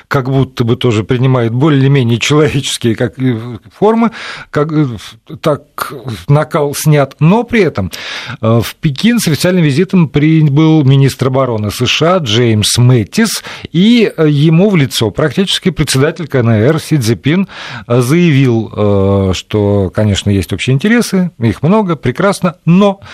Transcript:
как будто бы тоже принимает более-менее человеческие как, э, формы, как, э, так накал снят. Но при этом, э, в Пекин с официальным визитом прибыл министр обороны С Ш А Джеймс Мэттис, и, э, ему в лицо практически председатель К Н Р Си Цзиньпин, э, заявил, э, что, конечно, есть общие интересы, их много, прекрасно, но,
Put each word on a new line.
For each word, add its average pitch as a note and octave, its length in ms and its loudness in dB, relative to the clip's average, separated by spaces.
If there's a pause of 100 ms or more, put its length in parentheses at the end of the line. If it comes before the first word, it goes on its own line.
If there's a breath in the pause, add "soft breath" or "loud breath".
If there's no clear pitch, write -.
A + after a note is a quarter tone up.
как C3 200 -2
будто C3+ 360 -2
бы A#2 100 2
тоже A2 300 -2
принимает B2 480 0
более-менее C3+ 680 2
человеческие D3 800 0
как, B2 240 -4
э, A#2+ 380 -4 (200)
формы, A3 320 2 (400 loud breath)
как, D#3 220 -2
э, D3+ 160 0 (520)
так - 520 -6 (340)
накал D3 480 0
снят. D3 460 0
Но G3+ 240 2
при A#3 160 -2
этом, B2+ 320 -2 (480 loud breath)
э, A2+ 240 2
в - 120 -12
Пекин G3+ 420 0
с F#3+ 100 -2
официальным F3+ 340 0
визитом D#3+ 460 2
прибыл D#3 760 2
министр C3+ 440 2
обороны B2 440 -2
С B2 160 -4
Ш E3+ 300 0
А - 20 0
Джеймс A2+ 600 0
Мэттис, B2 640 2 (260 loud breath)
и, G#3 460 2
э, D#3+ 140 2
ему D#3+ 400 4
в F#3+ 60 0
лицо B2 340 0
практически D#3 600 -2
председатель D#3 560 -2
К - 100 -4
Н A#2 120 2
Р A#2 320 2
Си - 160 -2
Цзиньпин, C3 520 0 (380 loud breath)
э, A#2+ 140 2
заявил, C3 760 2
э, G2 600 2
что, G2+ 600 0
конечно, G#2 360 0
есть G2 240 -2
общие B2+ 180 -4
интересы, F#3+ 680 0
их A#2 240 -2
много, F#3 340 0
прекрасно, E3+ 680 -2
но, G3 360 2 (140 loud breath)